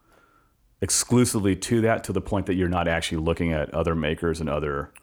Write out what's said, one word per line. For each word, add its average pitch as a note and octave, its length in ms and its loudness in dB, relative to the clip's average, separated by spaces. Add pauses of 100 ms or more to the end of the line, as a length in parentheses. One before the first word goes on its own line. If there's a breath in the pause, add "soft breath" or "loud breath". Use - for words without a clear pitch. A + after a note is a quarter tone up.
(800 soft breath)
exclusively G#2 760 2
to A2+ 260 0
that A2 220 2
to G2 100 -6
the F#2 80 0
point F#2+ 260 -4
that F#2 80 0
you're F2+ 120 2
not F2 200 0
actually E2 320 -2
looking E2 340 0
at D2 200 -2
other E2 220 0
makers D#2+ 440 -2
and D#2 100 -4
other, D2 420 -4 (120)